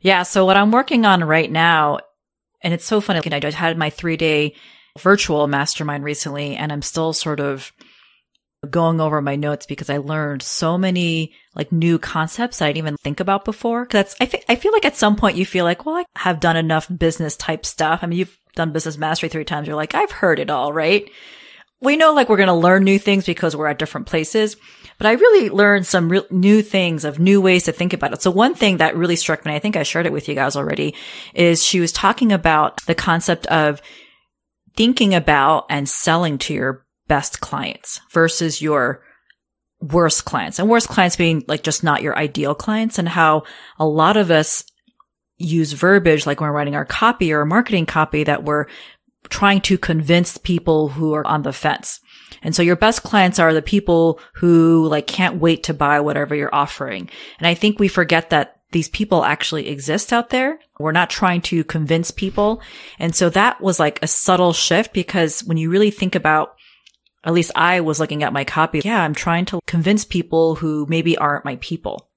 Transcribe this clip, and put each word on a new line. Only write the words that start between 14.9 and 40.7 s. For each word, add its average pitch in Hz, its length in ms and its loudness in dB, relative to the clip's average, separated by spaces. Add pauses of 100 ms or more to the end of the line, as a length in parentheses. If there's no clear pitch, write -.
some 208 200 2
point 190 200 0
you 180 80 0
feel 185 200 -2
like, 175 200 -2
"Well, 311 120 -4
I 349 80 -4 (100)
have 175 240 -2
done 165 180 2
enough 160 400 -2
business 160 380 -2
type - 320 -6
stuff." 160 360 -2
I 170 40 -6
mean, 170 140 -2
you've 180 180 -6 (160)
done 165 160 -4
business 151 280 -6
mastery 156 300 -4
three 156 160 -6
times. 147 220 -8
You're 151 80 -8
like, 151 220 -4
"I've 339 160 -2
heard 170 260 0
it - 100 -6
all, 147 240 -2
right?" 170 380 0 (680)
We 277 160 2
know, 320 160 6
like, 269 160 4
we're 220 80 4
gonna 185 220 4
learn 180 240 6
new 196 160 4
things 196 260 0
because 165 300 -2
we're 151 140 -2
at 147 100 -4
different 151 300 -8
places. 208 480 -2 (420)
But 208 80 0
I 214 60 4
really 370 360 6
learned 202 380 4
some 175 220 2
real 185 200 0
new 196 320 4
things 175 440 -2
of 151 160 -4
new 196 200 6
ways 185 260 4
to 160 60 -2
think 175 200 -2
about - 200 -4
it. - 80 -8
So 185 120 2
one 233 240 2
thing 196 220 2
that 160 180 2
really 170 180 0
struck 160 300 -2
me, 156 80 -4
and 151 40 -4
I 147 40 -4
think 214 160 -4
I 156 80 -2
shared 165 220 -2
it 147 60 -2
with 147 160 -6
you 147 60 -4
guys 139 220 -2
already, 147 360 -4 (420)
is 170 300 2
she - 140 0
was 170 140 0
talking 220 400 2
about 160 540 0
the 165 100 0
concept 170 500 -2
of 151 340 0 (960)
thinking 226 380 2
about 151 560 2
and 143 180 -4
selling 165 500 0
to - 140 -6
your 135 320 -4 (220)
best - 340 -2
clients - 600 -10 (100)
versus 165 500 0
your 147 400 -2 (800)
worst 160 440 0
clients. 92 340 -6
And 196 100 0
worst 226 200 2